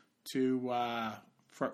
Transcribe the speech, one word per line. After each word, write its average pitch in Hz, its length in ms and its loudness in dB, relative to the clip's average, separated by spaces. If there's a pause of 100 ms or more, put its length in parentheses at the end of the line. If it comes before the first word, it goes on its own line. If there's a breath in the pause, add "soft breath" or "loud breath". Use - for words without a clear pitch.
(340 loud breath)
to, 127 340 2
uh, 117 460 0 (340)
for, - 260 -2